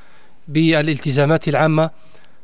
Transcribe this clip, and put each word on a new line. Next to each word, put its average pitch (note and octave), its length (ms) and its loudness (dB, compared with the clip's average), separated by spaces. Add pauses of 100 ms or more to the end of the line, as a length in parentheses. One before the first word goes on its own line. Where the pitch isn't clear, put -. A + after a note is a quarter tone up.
(480)
بالالتزامات D3+ 1000 2
العامة D#3 420 2 (540)